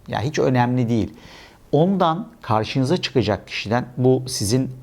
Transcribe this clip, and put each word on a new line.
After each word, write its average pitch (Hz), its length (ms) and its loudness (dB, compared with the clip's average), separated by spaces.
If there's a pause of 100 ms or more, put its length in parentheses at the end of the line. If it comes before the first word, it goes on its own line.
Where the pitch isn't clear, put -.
Ya 110 140 -4
hiç 151 180 -4
önemli 123 500 2
değil. 107 240 0 (580)
Ondan, 175 560 2 (140)
karşınıza 127 560 0
çıkacak 104 500 0
kişiden, 117 380 -4 (120)
bu 127 300 4
sizin 127 440 -2 (120)